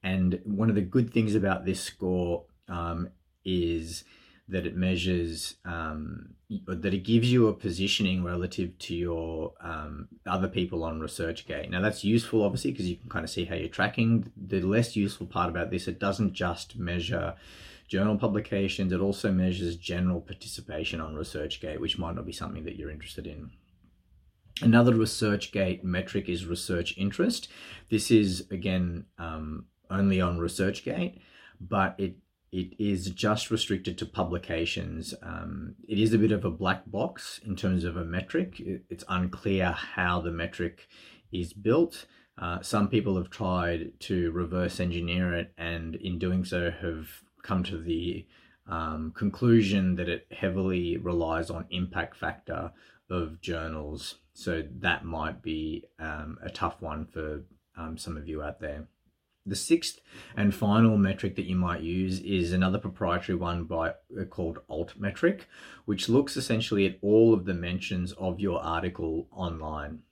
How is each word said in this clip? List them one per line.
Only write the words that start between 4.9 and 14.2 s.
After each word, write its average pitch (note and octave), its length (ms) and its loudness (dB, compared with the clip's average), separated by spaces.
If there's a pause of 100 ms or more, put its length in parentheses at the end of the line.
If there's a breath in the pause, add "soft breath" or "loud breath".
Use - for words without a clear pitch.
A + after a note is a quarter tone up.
um, D#2 720 -6 (320)
that F#2 260 0
it F#2 100 -2
gives A#2 280 6
you A#2+ 160 8
a G2+ 60 4
positioning F#2+ 680 0
relative F2 560 -2
to - 160 -6
your, E2 680 -4
um, D#2 480 -8 (160)
other F#2 220 2
people F2 360 0
on D#2+ 160 -4
ResearchGate. D#2 720 -6
Now F2+ 120 0
that's G#2+ 220 2
useful, A2+ 400 4
obviously, - 300 0
'cause F#2+ 120 -4
you F2 120 -2
can - 120 -18
kinda D#2+ 180 -4
see - 180 -4
how E2+ 100 -6
you're E2 120 -4
tracking. A2 680 2